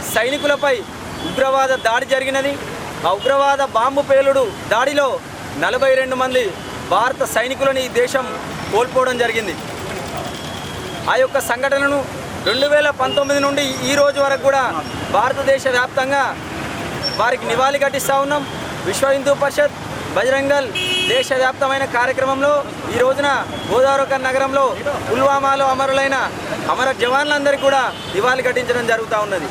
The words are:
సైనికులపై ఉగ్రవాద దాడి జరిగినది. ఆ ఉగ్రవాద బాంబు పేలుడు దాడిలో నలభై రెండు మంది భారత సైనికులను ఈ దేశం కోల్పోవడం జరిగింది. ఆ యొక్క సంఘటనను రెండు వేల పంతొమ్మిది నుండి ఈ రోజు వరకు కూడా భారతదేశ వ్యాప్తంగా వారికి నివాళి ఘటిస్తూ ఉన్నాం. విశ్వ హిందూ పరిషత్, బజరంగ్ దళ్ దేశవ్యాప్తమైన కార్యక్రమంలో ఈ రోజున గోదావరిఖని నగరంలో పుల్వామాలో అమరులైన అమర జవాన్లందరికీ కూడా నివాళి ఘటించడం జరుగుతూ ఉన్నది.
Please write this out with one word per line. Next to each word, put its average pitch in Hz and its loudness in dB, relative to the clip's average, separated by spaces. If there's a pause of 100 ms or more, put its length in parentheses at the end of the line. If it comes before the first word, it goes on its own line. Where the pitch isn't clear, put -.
(160)
సైనికులపై 269 0 (460)
ఉగ్రవాద 269 0
దాడి 254 0
జరిగినది. 269 0 (500)
ఆ 180 4
ఉగ్రవాద 277 2
బాంబు 269 2
పేలుడు 269 4 (200)
దాడిలో 262 2 (400)
నలభై 247 2
రెండు 262 0
మంది 254 0 (400)
భారత 247 2
సైనికులను 262 0
ఈ 254 -2
దేశం 240 0 (320)
కోల్పోవడం 247 2
జరిగింది. 226 0 (1500)
ఆ 196 2
యొక్క 262 2
సంఘటనను 277 0 (400)
రెండు 262 2
వేల 294 4
పంతొమ్మిది 285 0
నుండి 285 0
ఈ 262 -2
రోజు 285 4
వరకు 269 2
కూడా 247 2 (280)
భారతదేశ 262 2
వ్యాప్తంగా 254 0 (840)
వారికి 233 0
నివాళి 262 2
ఘటిస్తూ 269 0
ఉన్నాం. 277 -2 (380)
విశ్వ 233 0
హిందూ 277 2
పరిషత్, 285 2 (460)
బజరంగ్ 269 2
దళ్ 277 2 (380)
దేశవ్యాప్తమైన 269 0
కార్యక్రమంలో 269 0 (320)
ఈ - 0
రోజున 269 2 (280)
గోదావరిఖని 269 2
నగరంలో 262 2 (360)
పుల్వామాలో 269 2
అమరులైన 269 0 (380)
అమర 247 0
జవాన్లందరికీ 277 0
కూడా 269 2 (220)
నివాళి 247 2
ఘటించడం 240 0
జరుగుతూ 226 0
ఉన్నది. 190 -4